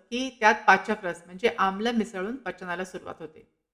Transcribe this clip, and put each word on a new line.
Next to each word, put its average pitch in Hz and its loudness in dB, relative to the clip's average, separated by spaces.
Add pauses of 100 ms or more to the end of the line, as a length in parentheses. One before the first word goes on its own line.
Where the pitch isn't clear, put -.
(120)
की 254 -6
त्यात 220 8 (120)
पाचक 196 4
रस 170 -6
म्हणजे 185 -2
आम्ल 196 0
मिसळून 208 -2
पचनाला 180 -8
सुरुवात 175 -12
होते. - -16 (280)